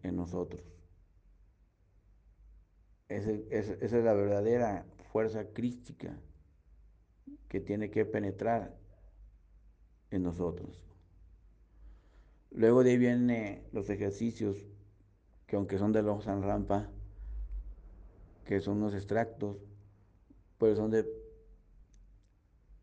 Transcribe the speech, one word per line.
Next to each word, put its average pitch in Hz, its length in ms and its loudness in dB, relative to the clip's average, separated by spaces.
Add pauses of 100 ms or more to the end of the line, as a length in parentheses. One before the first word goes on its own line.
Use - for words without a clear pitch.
en 90 100 -2
nosotros. 87 480 -4 (2500)
Ese, 104 420 -2
ese, 107 340 -2
esa 117 140 2
es 117 60 4
la 113 100 6
verdadera 101 720 2 (260)
fuerza 110 400 0
crística - 680 -6 (1300)
que 98 120 -4
tiene 101 300 -4
que 104 140 2
penetrar 104 720 -2 (1300)
en 95 120 0
nosotros. 87 640 -4 (1700)
Luego 117 320 6
de 127 80 8
ahí 123 80 6
vienen 120 720 2
los 104 180 -4
ejercicios, 101 680 -2 (880)
que 104 100 -2
aunque 98 220 0
son 104 140 2
de 107 100 4
Longchamp 104 400 -2
Rampa, 101 480 0 (1600)
que 98 140 2
son 101 180 0
unos 104 160 0
extractos, 101 640 -2 (1000)
pero 110 160 6
son 107 160 0
de, 110 160 4 (1800)